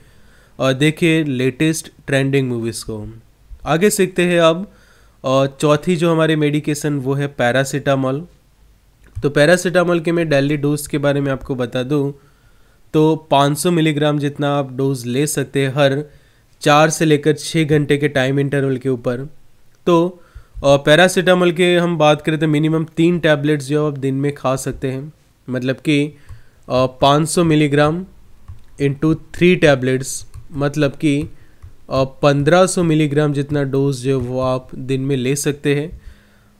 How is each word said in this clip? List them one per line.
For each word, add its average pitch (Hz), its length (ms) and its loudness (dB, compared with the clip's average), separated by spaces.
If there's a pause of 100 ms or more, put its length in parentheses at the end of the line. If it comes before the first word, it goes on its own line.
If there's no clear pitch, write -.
(600)
अ, 131 120 2
देखिए 156 520 0
लेटेस्ट 135 680 -2 (140)
ट्रेंडिंग 135 420 0
मूवीज़ 117 360 -6
को। 110 360 -12 (460)
आगे 165 240 2
सीखते 185 320 0
हैं 175 180 2
अब, 165 320 2 (520)
अ, 135 220 2
चौथी 151 500 0
जो 170 160 0
हमारी 160 240 2
मेडिकेशन 147 600 -2
वो 135 160 -4
है 139 120 -2
पैरासिटामोल। 135 1000 -2 (960)
तो 143 80 0
पैरासिटामोल 175 720 2
के 170 120 -2
मैं 170 160 0
डेली 143 280 0
डोज 147 300 -2
के 151 120 -6
बारे 143 220 0
में 139 120 -2
आपको 135 220 -6
बता 123 280 -4
दूं 139 300 -2 (840)
तो 156 220 4
पाँच 143 420 2
सौ 180 120 0
मिलीग्राम 151 480 0
जितना 143 400 -2
आप 131 140 -6
डोज 131 340 -4
ले 131 200 -2
सकते 143 340 -4
हैं 135 140 -2
हर 143 300 2 (560)
चार 151 300 4
से 165 140 -2
लेकर 151 280 2
छः 160 320 -4
घंटे 147 320 2
के 139 120 -2
टाइम 131 320 0
इंटरवल 139 360 -2
के 127 120 -6
ऊपर। 127 400 -4 (580)
तो, 175 360 0 (340)
अ, 143 200 4
पैरासिटामोल 180 760 4
के 175 240 2
हम 175 220 0
बात 151 240 4
करें 156 160 -2
तो 160 100 0
मिनिमम 156 360 0
तीन 165 340 0
टैबलेट्स 147 500 0
जो 151 180 0
आप 143 120 -6
दिन 135 160 -4
में 143 200 -2
खा 131 220 -4
सकते 135 340 -8
हैं, 135 220 -10 (380)
मतलब 127 260 -4
कि, 147 300 0
अ, - 800 -4
पाँच 143 420 2
सौ 175 160 0
मिलीग्राम 151 600 2 (800)
into 151 340 0 (180)
थ्री 175 220 6
टैबलेट्स, 131 720 0 (260)
मतलब 143 380 -2
कि, 143 320 -2 (680)
अ, 131 140 0
पन्द्रह 143 600 2
सौ 180 160 -2
मिलीग्राम 151 500 2
जितना 143 300 -2
डोज 139 340 -2
जो 131 240 -2
वो 127 200 -4
आप 127 340 -4
दिन 131 260 -4
में 135 160 -2
ले 127 200 -2
सकते 143 380 -2
हैं। 147 260 -6 (600)